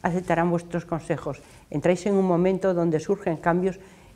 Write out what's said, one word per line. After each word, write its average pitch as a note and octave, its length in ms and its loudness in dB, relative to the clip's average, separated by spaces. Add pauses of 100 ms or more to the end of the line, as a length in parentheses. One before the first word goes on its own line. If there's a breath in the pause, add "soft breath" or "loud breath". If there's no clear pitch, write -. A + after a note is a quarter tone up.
aceptarán F3 500 0
vuestros E3+ 340 -2
consejos. D3+ 580 -6 (300 loud breath)
Entráis F3 340 0
en G3+ 80 2
un F#3+ 120 4
momento F#3 460 2
donde E3+ 280 2
surgen F3 380 -2
cambios F3+ 420 0 (360 loud breath)